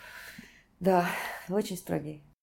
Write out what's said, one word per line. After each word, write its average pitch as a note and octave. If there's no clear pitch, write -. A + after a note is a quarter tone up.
Да, F3+
очень G3
строгий. D3+